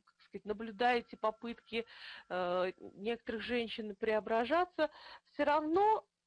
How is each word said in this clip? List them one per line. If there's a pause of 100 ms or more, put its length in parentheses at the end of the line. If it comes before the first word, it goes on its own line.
как
сказать,
наблюдаете
попытки, (440)
э, (240)
некоторых
женщин
преображаться, (440)
все
равно, (220)